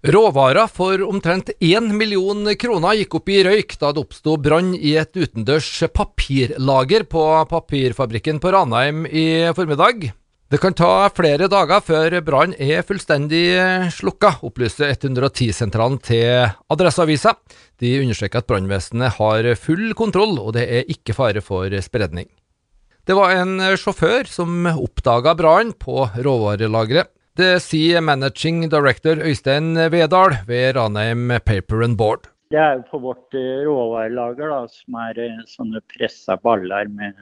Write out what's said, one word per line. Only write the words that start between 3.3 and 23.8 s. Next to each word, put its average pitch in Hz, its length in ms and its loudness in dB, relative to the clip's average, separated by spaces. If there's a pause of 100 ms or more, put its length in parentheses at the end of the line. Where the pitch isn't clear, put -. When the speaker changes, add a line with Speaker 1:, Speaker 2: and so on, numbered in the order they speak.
Speaker 1:
i 196 120 4
røyk 196 360 0
da 147 120 0
det 147 140 -4
oppsto - 320 -2
brann 165 380 2
i 151 220 0
et 156 180 -2
utendørs 151 800 -2
papirlager 135 1120 0
på 160 400 2
papirfabrikken 135 880 -2
på 185 140 0
Ranheim 147 540 0
i 160 480 0
formiddag. 170 580 0 (380)
Det 143 100 2
kan 185 140 0
ta 185 340 4
flere 170 400 2
dager 190 320 2
før 165 400 0
brann 156 400 0
er 151 220 0
fullstendig 175 1080 0
slukka, 185 520 0
opplyser 131 580 -2
hundre 131 240 -2
og 139 80 0
ti-sentralen 117 680 -2
til 120 500 2 (180)
Adresseavisa. 156 680 2 (400)
De 127 240 0
understreker 120 420 -2
at - 20 -16
brannvesenet 98 680 -2
har 110 380 2
full 208 400 -4
kontroll, 208 440 0
og 107 140 -6
det 117 160 -2
er 120 160 0
ikke - 300 -6
fare 107 260 0
for 95 300 -4 (100)
spredning. 87 480 -6 (800)
Det 190 100 2
var 190 140 4
en 185 260 0 (160)
sjåfør 202 540 0